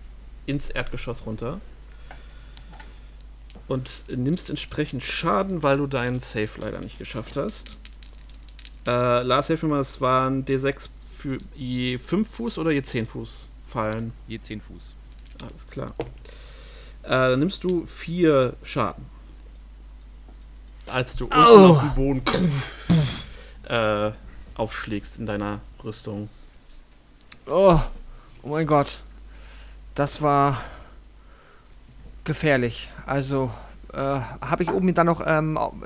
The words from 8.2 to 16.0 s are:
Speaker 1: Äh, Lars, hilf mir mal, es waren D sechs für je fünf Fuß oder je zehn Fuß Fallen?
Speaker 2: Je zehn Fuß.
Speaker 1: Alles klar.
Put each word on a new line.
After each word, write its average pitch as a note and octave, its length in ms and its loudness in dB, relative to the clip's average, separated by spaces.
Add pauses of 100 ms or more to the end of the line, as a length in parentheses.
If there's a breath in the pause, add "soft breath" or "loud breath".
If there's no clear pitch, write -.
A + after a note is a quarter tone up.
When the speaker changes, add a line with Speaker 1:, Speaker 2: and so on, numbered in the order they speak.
Speaker 1:
Äh, B2 340 4
Lars, B2+ 260 2
hilf D#3 140 2
mir D#3+ 80 0
mal, D3 120 2
es - 200 -8
waren C3 440 2
D C3+ 120 2
sechs C#3 320 -2 (240)
für C3 240 -6 (180)
je B2+ 440 -2
fünf G3 320 0
Fuß A3+ 260 -6
oder D#3+ 140 2
je C#3+ 100 2
zehn A#2+ 240 -4
Fuß - 420 -12 (200)
Fallen? A2+ 460 -2 (140)
Speaker 2:
Je A2+ 140 -8
zehn G#2+ 200 -10
Fuß. - 340 -18 (480)
Speaker 1:
Alles - 260 -16
klar. - 220 -8 (1120 loud breath)